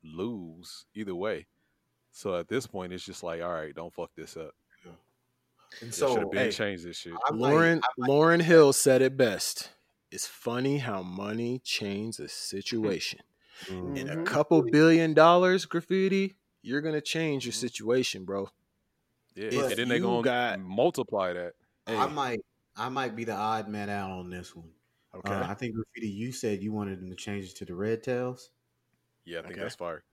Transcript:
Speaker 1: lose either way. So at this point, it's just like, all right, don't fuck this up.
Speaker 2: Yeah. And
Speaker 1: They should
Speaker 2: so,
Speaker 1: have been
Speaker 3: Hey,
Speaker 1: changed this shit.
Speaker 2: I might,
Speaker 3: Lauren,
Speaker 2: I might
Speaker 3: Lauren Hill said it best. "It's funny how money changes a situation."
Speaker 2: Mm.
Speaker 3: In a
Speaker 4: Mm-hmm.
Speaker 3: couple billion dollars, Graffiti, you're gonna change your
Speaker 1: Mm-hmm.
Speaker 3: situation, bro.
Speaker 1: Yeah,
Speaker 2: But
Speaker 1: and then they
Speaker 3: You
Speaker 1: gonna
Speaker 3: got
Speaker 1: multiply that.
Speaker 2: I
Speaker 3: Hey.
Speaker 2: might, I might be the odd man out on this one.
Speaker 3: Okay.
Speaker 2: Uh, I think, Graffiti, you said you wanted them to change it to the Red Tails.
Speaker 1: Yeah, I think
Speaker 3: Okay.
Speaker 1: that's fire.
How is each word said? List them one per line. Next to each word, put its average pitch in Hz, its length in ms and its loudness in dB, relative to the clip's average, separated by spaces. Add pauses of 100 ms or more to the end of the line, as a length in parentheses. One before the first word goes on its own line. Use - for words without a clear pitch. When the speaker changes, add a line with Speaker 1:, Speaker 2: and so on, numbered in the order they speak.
Speaker 1:
lose 87 800 -10 (100)
either 101 200 -8
way. 90 320 -4 (640)
So 95 240 -4
at 87 120 -4
this 120 180 -4
point, 92 260 -10
it's 92 120 -10
just - 180 -14
like, 85 200 -6
all 87 100 -4
right, 78 220 -8
don't 82 200 -12
fuck 85 220 -8
this 80 200 -16
up. 78 160 -14 (320)
Speaker 2:
Yeah. 87 80 -20 (880)
And 117 120 -12
Speaker 1:
They - 20 -10
should - 0 -
Speaker 2:
so, 127 240 0
Speaker 1:
have 101 120 -2
been 98 160 0
Speaker 3:
Hey, 110 60 0
Speaker 1:
changed 98 320 -4
this 85 140 -12
shit. 85 160 -12 (140)
Speaker 2:
I 151 40 -2
might, 110 60 -4 (120)
Speaker 3:
Lauren, 165 320 6
Speaker 2:
I 123 140 0
might 127 120 -2
Speaker 3:
Lauren 160 320 6
Hill 160 320 10
said 131 280 6
it 131 160 4
best. 113 540 0 (400)
"It's - 160 -8
funny 131 520 -2
how 110 240 -4
money 107 580 -4
changes 107 600 -6
a - 80 -12
situation." - 920 -4 (460)
Speaker 2:
Mm. 92 300 -6
Speaker 3:
In 135 120 -6
a - 80 -6
Speaker 4:
Mm-hmm. 165 80 -4
Speaker 3:
couple 156 460 4
billion 160 440 6
dollars, 180 520 8
Graffiti, 190 680 0 (280)
you're 135 180 -4
gonna 151 200 -2
change 151 460 -2
your 117 60 -6
Speaker 1:
Mm-hmm. - 80 -4
Speaker 3:
situation, 117 640 0
bro. 98 240 -6 (880)
Speaker 1:
Yeah, 104 160 -6
Speaker 2:
But 131 180 0
Speaker 1:
and 117 80 -2
then 123 100 -2
they 120 80 2
Speaker 3:
You 117 60 0
Speaker 1:
gonna 120 200 0
Speaker 3:
got 123 380 0
Speaker 1:
multiply 101 720 0
that. 87 180 -8 (340)
Speaker 2:
I 113 220 0
Speaker 3:
Hey. - 40 -8
Speaker 2:
might, 127 280 -4 (360)
I 117 120 -6
might 127 260 -4
be 117 100 -8
the 110 100 -4
odd 107 340 -2
man 104 200 -6
out 101 220 -4
on 90 200 -10
this 90 260 -14
one. 82 140 -20 (440)
Speaker 3:
Okay. 95 180 -8
Speaker 2:
Uh, 95 160 -4
I 98 60 -6
think, 117 220 -6
Graffiti, 113 320 -8
you 107 240 -6
said 107 280 -4
you 107 120 -6
wanted 98 280 -4
them 92 100 -12
to 92 60 -12
change 101 340 -8
it - 80 -20
to 101 60 -10
the 87 120 -12
Red 110 260 -2
Tails. 127 480 -6 (720)
Speaker 1:
Yeah, 85 140 -10
I 82 40 -8
think 87 100 -14
Speaker 3:
Okay. 87 100 -12
Speaker 1:
that's 82 140 -10
fire. 85 260 -10 (100)